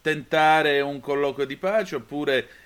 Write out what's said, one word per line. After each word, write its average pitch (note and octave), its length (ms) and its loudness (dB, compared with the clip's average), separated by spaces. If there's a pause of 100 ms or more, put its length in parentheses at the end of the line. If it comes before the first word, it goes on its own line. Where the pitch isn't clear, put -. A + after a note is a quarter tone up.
tentare D#3 800 2
un C#3+ 180 -4
colloquio C#3 460 -2
di C3+ 100 -6
pace G3 400 -2
oppure C#3 500 -2 (200)